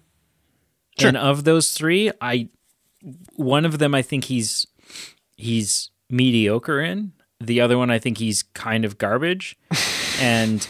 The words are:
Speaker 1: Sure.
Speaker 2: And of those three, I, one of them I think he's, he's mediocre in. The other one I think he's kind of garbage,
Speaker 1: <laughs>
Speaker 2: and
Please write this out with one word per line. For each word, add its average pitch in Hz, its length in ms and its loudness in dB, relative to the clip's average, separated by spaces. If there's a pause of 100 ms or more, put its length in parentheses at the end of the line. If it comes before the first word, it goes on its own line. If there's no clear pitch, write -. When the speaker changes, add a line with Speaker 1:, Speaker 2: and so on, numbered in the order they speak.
(960)
Speaker 1:
Sure. - 120 4
Speaker 2:
And 135 80 4
of 143 260 0
those 160 300 4
three, 180 480 0
I, 123 300 -2 (840)
one 143 300 2
of 156 160 0
them 143 160 2
I 131 60 2
think 131 240 -4
he's, 120 380 -2 (720)
he's 110 540 -2 (180)
mediocre 123 720 2
in. 185 340 -6 (260)
The 120 200 0
other 120 160 4
one 123 140 2
I 117 80 2
think 113 200 -4
he's 110 260 -2
kind 113 400 -4
of 104 120 -6
garbage, 143 600 -2 (300)
Speaker 1:
<laughs> - 320 -4
Speaker 2:
and 113 480 2